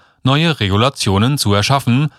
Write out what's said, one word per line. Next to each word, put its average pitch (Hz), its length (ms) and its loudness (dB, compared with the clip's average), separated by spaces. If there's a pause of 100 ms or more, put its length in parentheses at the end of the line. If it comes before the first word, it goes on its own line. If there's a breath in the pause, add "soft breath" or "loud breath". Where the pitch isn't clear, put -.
(240 soft breath)
neue 147 360 0
Regulationen 107 800 0
zu 101 160 0
erschaffen, 143 640 0